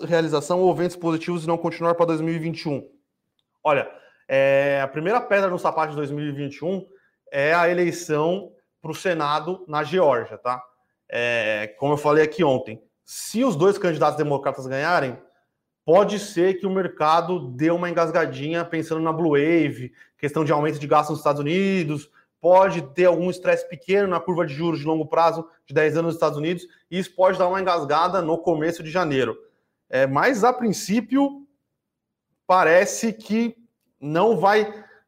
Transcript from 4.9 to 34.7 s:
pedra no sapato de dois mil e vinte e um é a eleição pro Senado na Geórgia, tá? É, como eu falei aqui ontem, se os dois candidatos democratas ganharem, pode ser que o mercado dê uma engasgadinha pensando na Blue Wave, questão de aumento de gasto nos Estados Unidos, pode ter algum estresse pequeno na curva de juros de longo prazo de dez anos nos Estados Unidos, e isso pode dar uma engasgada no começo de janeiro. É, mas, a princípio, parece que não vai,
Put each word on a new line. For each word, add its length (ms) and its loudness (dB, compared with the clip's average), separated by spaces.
pedra 280 2
no 100 -2
sapato 320 -2
de 60 -8
dois 140 -4
mil 140 -6
e 80 -6
vinte 240 -8
e 80 -12
um 220 -4
é 240 2
a 140 4
eleição 840 -2
pro 140 -12
Senado 720 -2
na 160 -4
Geórgia, 560 0
tá? 240 -4
É, 720 -2
como 160 0
eu 20 -2
falei 260 4
aqui 220 0
ontem, 360 0
se 400 -4
os 120 0
dois 220 2
candidatos 380 0
democratas 500 -4
ganharem, 520 -2
pode 340 4
ser 360 0
que 120 -6
o 40 -2
mercado 680 0
dê 200 0
uma 180 0
engasgadinha 760 -2
pensando 360 -6
na 120 -2
Blue 180 0
Wave, 640 2
questão 260 -2
de 60 -2
aumento 300 0
de 80 -10
gasto 220 4
nos 100 -4
Estados 200 0
Unidos, 720 -2
pode 420 4
ter 140 4
algum 240 2
estresse 380 -2
pequeno 400 0
na 120 0
curva 240 -2
de 80 -6
juros 280 -2
de 60 -8
longo 200 -2
prazo 420 0
de 80 -20
dez 220 2
anos 120 0
nos 80 -2
Estados 240 0
Unidos, 280 -4
e 80 -6
isso 160 -8
pode 240 2
dar 100 2
uma 120 0
engasgada 600 0
no 180 0
começo 440 -2
de 80 -12
janeiro. 460 -2
É, 180 2
mas, 380 2
a 80 6
princípio, 920 -2
parece 680 4
que 440 -4
não 360 2
vai, 480 2